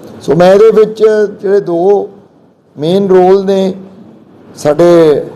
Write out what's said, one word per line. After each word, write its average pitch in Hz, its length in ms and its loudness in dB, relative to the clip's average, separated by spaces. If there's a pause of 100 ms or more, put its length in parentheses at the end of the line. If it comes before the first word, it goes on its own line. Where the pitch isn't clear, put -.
(300)
So 143 80 0
ਮੈਂ 180 160 4
ਇਹਦੇ 214 180 4
ਵਿੱਚ 214 320 0 (380)
ਜਿਹੜੇ 202 180 -2
ਦੋ 190 500 -2 (720)
ਮੇਨ 185 280 -4
ਰੋਲ 185 380 2
ਨੇ 190 280 -2 (840)
ਸਾਡੇ 160 680 2 (120)